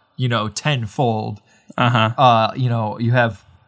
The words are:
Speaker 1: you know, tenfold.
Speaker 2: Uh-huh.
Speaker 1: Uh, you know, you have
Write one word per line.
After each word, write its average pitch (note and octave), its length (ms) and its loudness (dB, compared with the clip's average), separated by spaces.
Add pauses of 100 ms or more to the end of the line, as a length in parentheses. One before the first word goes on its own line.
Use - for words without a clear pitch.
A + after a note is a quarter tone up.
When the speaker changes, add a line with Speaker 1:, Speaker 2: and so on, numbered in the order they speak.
(160)
Speaker 1:
you B2+ 120 -4
know, G#2+ 200 -2
tenfold. A2+ 920 -4 (380)
Speaker 2:
Uh-huh. A#2 400 2
Speaker 1:
Uh, A#2 380 4
you B2+ 120 -2
know, A2 300 -4
you A#2 140 0
have A#2 320 0 (240)